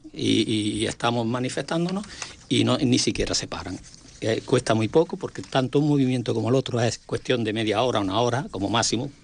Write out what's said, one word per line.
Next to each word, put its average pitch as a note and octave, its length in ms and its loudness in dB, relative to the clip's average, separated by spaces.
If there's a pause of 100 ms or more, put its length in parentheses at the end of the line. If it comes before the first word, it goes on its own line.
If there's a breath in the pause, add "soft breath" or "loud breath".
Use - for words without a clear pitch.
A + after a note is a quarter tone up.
(140)
y, A2 300 2
y, G#2 340 -2
y A2 80 -2
estamos A#2+ 400 -2
manifestándonos E3 800 -2 (420 loud breath)
y A#2 160 2
no, A#2+ 140 4
ni B2 220 4
siquiera G2+ 360 0
se - 120 -4
paran. F2+ 320 -8 (420)
Eh, A2 240 0
cuesta B2 300 2
muy A2 120 2
poco, E3+ 300 2
porque - 240 -10
tanto C3 380 0
un D3+ 100 2
movimiento B2+ 440 2
como A2 160 0
el B2+ 60 4
otro A#2+ 240 0
es A#2 200 0
cuestión A#2+ 440 -2
de G#2+ 100 -2
media G#2+ 280 0
hora, A#2 180 2
una G2 220 0
hora, A#2+ 280 0
como G2 200 -2
máximo A2+ 420 0 (120)